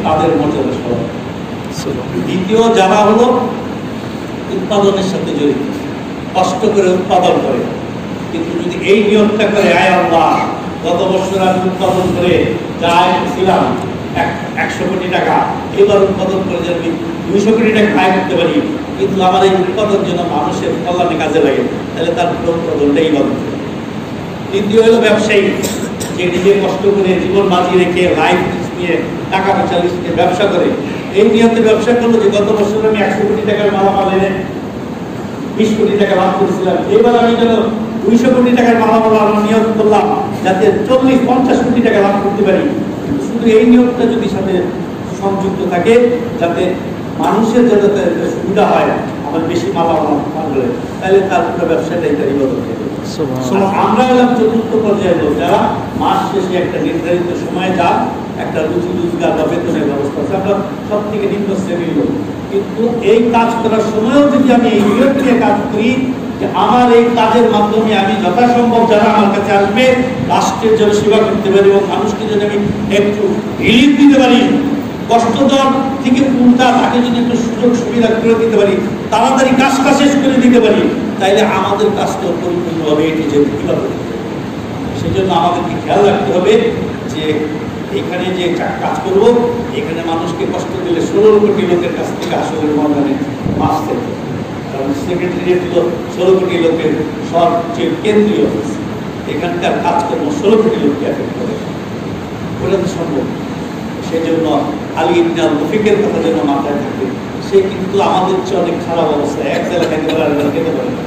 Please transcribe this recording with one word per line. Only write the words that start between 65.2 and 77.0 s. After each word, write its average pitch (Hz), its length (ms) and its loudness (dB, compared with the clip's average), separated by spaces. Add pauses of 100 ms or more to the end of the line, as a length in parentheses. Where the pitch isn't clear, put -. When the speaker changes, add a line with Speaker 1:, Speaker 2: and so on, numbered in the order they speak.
Speaker 1:
নিয়ে 240 220 4
কাজ 208 120 2 (140)
করি 214 180 0 (500)
যে 196 60 -4 (180)
আমার 247 220 6 (120)
এই 233 80 6 (120)
কাজের 226 380 4
মাধ্যমে 214 360 2 (100)
আমি 196 120 0 (100)
যথাসম্ভব 233 580 2 (100)
যারা 214 220 4
আমার 202 220 4
কাছে 202 240 -2
আসবে, 208 240 2 (500)
রাষ্ট্রের - 460 0
জন্য 208 200 4
সেবা 208 280 4
করতে - 260 0
পারি 196 180 6
এবং 196 120 4 (100)
মানুষকে 214 380 -2
যদি 202 160 0
আমি 208 100 -2 (420)
একটু 208 240 0 (420)
রিলিফ 285 260 6 (100)
দিতে 285 200 8
পারি, 240 180 6 (720)
কষ্টদর 269 580 2 (360)
থেকে 262 180 4 (180)
উল্টা 247 280 6 (120)
তাকে 240 260 0